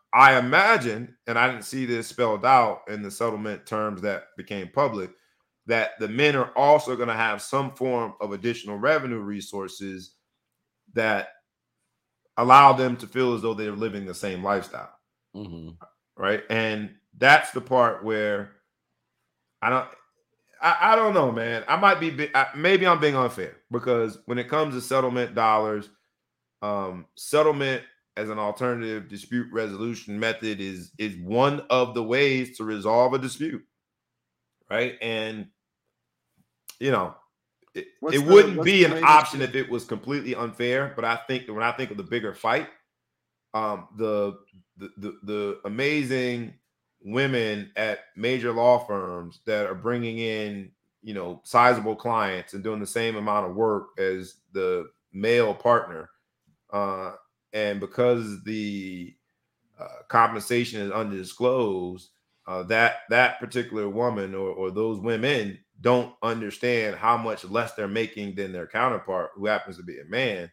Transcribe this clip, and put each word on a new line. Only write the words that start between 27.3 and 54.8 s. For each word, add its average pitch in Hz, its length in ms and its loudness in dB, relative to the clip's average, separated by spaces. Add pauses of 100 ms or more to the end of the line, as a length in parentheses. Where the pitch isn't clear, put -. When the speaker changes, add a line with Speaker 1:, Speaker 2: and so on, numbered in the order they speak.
Speaker 1:
as 107 120 -6
an 107 100 -6
alternative 110 680 -4
dispute 117 460 -6
resolution 107 680 -6
method 110 400 -4
is, 95 380 -10
is 104 200 -6
one 123 520 0
of 123 240 2
the 117 100 -2
ways 127 540 0
to 113 60 -10
resolve 110 500 2
a 135 60 0
dispute, 131 440 -8 (1080)
right? 120 320 -2
And, 110 460 -6 (1300)
you 135 120 -2
know, 95 240 -2 (580)
it, - 140 -12 (120)
Speaker 3:
What's 151 180 0
Speaker 1:
it 143 80 0
Speaker 3:
the, 170 80 8
Speaker 1:
wouldn't 185 240 10
Speaker 3:
what's 160 80 -2
Speaker 1:
be 196 140 6
Speaker 3:
the 170 60 8
Speaker 1:
an 151 80 4
Speaker 3:
latest 156 180 6
Speaker 1:
option 151 280 6
Speaker 3:
thing? 127 100 -2
Speaker 1:
if 127 60 -6
it 135 140 -2
was 117 160 -6
completely 123 500 -6
unfair, 123 600 -2
but 120 100 -4
I 117 120 0 (100)
think 127 180 -6
that 107 80 -12
when 107 100 -4
I 120 80 2
think 123 200 -8
of 104 60 -12
the 101 60 -8
bigger 104 300 -4
fight, 135 340 -2 (840)
um, 180 420 -4
the, 104 440 -2 (380)
the, - 200 -16
the, 98 260 -12
the 101 420 -6
amazing 127 880 -4 (480)
women 110 760 -4
at 107 220 -4 (160)
major 120 360 -2
law 120 280 4
firms 90 640 -8
that 107 220 -2
are 95 80 -6
bringing 117 440 -4
in, 107 520 -6 (300)
you 107 120 -12
know, 90 300 -8
sizable 117 520 4
clients 104 580 -4
and 98 100 -12
doing 107 160 -6
the 101 60 -8
same 113 300 -4
amount 104 340 -2
of 90 60 -10
work 107 420 -2
as 92 380 -4 (160)
the 92 380 -2 (240)